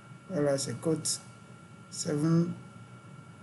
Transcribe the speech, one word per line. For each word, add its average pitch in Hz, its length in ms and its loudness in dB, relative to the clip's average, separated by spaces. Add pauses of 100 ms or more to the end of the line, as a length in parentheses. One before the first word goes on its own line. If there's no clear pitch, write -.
(280)
Voilà, 147 300 4
c'est 123 220 -2
code 156 260 2 (840)
seven 165 580 4 (960)